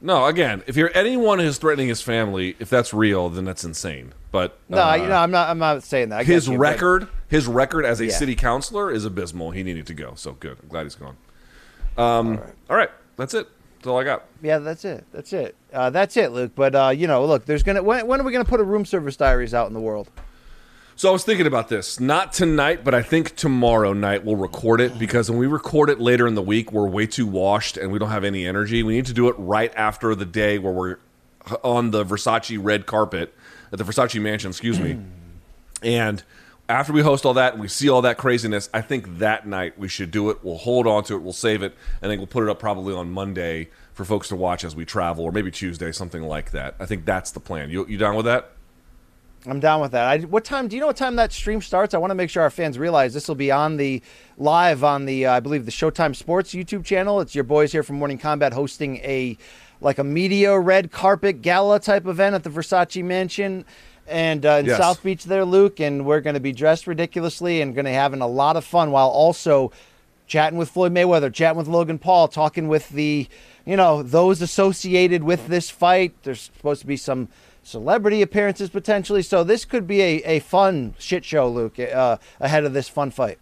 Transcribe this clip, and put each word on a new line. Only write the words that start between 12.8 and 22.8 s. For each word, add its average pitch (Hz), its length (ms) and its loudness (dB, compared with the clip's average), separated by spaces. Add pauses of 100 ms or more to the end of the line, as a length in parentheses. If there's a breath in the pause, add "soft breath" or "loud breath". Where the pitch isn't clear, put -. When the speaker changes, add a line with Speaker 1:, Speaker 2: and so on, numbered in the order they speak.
Speaker 1:
That's 131 180 -8
it. 220 140 -4 (300)
That's - 100 -12
all 127 100 0
I 131 60 0
got. 135 200 -4 (160)
Speaker 2:
Yeah, 156 180 0
that's 156 260 -10
it. 175 260 -10
That's - 220 -14
it. 151 240 -6 (160)
Uh, 127 180 0
that's 190 260 0
it, 196 140 2
Luke. 123 240 -4
But, 139 220 2
uh, 135 180 6
you 160 140 -2
know, 139 180 4
look, 147 200 2
there's 151 180 2
gonna, 196 180 0
when, 226 240 2
when 262 140 0
are - 20 -2
we 262 80 -2
gonna 247 140 0
put 240 160 2
a 208 40 4
Room 202 200 0
Service 147 320 -4
Diaries 127 360 2
out 120 140 2
in 110 80 -8
the 110 60 -8
world? 107 280 -6 (880 soft breath)
Speaker 1:
So 190 120 4
I 190 40 8
was 185 100 2
thinking 185 240 2
about 127 220 0
this. 104 320 -4
Not 156 320 0
tonight, 160 500 2